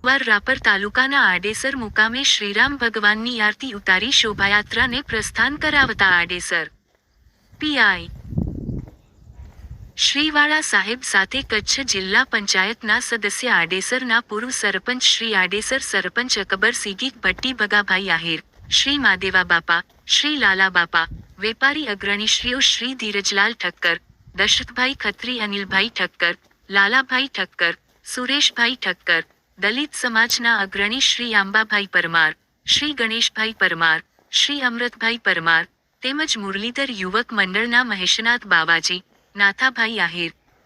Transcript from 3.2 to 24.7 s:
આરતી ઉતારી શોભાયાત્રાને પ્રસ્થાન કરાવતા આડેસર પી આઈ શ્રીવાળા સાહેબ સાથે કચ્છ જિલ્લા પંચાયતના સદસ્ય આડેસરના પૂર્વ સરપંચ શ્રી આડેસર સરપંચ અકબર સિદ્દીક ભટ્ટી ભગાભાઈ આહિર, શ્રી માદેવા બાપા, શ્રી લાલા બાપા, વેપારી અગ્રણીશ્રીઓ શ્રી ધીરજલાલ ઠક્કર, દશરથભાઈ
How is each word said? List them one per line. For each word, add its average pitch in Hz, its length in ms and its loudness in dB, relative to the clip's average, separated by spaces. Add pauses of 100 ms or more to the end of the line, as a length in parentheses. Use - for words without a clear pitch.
આરતી 214 340 -2
ઉતારી 202 380 0
શોભાયાત્રાને 214 920 2
પ્રસ્થાન 233 560 -2
કરાવતા 254 540 2
આડેસર 170 580 0 (840)
પી 302 260 -4
આઈ 185 280 2 (1900)
શ્રીવાળા 302 640 2
સાહેબ 214 480 -2
સાથે 202 320 0
કચ્છ 226 500 -2
જિલ્લા 202 340 2
પંચાયતના 208 760 0
સદસ્ય 226 520 -2
આડેસરના 214 720 0
પૂર્વ 220 280 -6
સરપંચ 220 600 0
શ્રી 226 240 -2
આડેસર 202 560 0
સરપંચ 202 540 -2
અકબર 208 360 0
સિદ્દીક 214 400 -8
ભટ્ટી 254 400 -2
ભગાભાઈ 196 560 0
આહિર, 160 240 -4 (300)
શ્રી 285 280 2
માદેવા 190 540 2
બાપા, 170 280 2 (260)
શ્રી 294 360 0
લાલા 190 380 4
બાપા, 170 260 0 (320)
વેપારી 269 500 -2
અગ્રણીશ્રીઓ 208 720 -2 (120)
શ્રી 247 220 -4
ધીરજલાલ 202 680 -2
ઠક્કર, 175 340 0 (380)
દશરથભાઈ 247 720 0